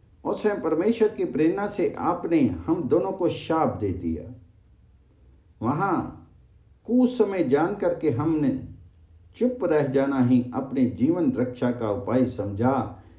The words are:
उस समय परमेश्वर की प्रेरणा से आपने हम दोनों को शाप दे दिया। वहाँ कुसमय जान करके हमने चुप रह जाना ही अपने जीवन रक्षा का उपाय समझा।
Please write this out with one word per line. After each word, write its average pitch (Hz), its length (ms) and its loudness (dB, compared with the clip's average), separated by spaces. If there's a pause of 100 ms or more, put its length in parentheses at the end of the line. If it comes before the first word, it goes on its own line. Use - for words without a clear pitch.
(240)
उस 196 180 -4
समय 208 120 2
परमेश्वर 196 540 2
की 190 160 -4
प्रेरणा 180 440 0
से - 300 -2
आपने 165 480 0
हम 156 380 -2
दोनों 180 280 2
को 175 160 -2
शाप 151 520 -2
दे 98 120 -2
दिया। 82 420 -6 (1300)
वहाँ 151 680 -2 (540)
कुसमय 208 600 2
जान 151 300 2
करके 170 360 0
हमने 147 580 0 (680)
चुप 247 260 0
रह 151 240 2
जाना 135 340 0
ही 123 340 4
अपने 127 320 0
जीवन 156 460 0
रक्षा 123 380 -2
का 117 200 -2
उपाय 110 340 0
समझा। 107 800 -2 (160)